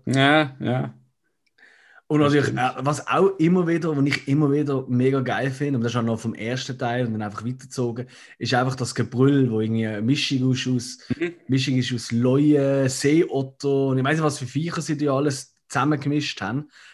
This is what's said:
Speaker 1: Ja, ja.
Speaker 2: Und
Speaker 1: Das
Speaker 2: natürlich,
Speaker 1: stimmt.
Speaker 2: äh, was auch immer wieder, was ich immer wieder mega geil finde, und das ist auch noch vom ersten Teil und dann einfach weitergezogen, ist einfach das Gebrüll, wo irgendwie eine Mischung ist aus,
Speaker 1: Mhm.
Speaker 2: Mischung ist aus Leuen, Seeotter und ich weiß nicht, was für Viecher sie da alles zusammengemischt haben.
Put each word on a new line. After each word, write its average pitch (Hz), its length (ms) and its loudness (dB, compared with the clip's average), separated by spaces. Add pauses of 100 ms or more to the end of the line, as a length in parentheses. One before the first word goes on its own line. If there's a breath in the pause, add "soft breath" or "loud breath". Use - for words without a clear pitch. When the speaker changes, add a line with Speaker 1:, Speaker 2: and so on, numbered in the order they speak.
Speaker 1:
Ja, 135 520 4
ja. 131 360 -4 (1120 soft breath)
Speaker 2:
Und 151 140 2
Speaker 1:
Das 143 120 4
Speaker 2:
natürlich, 139 120 4 (120)
Speaker 1:
stimmt. - 0 -
Speaker 2:
äh, 127 260 -2
was 147 220 -2
auch 190 320 2
immer 170 300 4
wieder, 165 280 0
was 139 80 2
ich - 220 -2
immer 143 240 2
wieder 139 380 0
mega 127 320 2
geil 127 320 -2
finde, 143 260 -2
und 113 60 -2
das 117 80 -2
ist 117 40 -2
auch 120 60 0
noch 113 160 -2
vom 113 160 -6
ersten 123 420 -6
Teil 123 300 -4
und 110 60 -4
dann 110 100 -6
einfach 104 220 -10
weitergezogen, 123 640 -6 (300 loud breath)
ist 113 160 -4
einfach 127 200 2
das 127 220 -6
Gebrüll, 131 560 2
wo 110 80 0
irgendwie 110 260 -2
eine 107 160 -6
Mischung 131 500 0
ist 127 140 -2
aus, 127 320 -2 (180 loud breath)
Speaker 1:
Mhm. 170 180 -6 (120)
Speaker 2:
Mischung 131 300 0
ist 120 180 0
aus - 160 -8
Leuen, 139 760 4
Seeotter 139 1000 0
und 131 100 0
ich 131 60 0
weiß 151 120 2
nicht, 160 80 0
was 147 160 0
für 127 60 -8
Viecher 165 360 -4
sie 151 140 -4
da 143 180 0
alles 135 400 -2 (140)
zusammengemischt 143 720 -2
haben. 127 260 -6 (260 loud breath)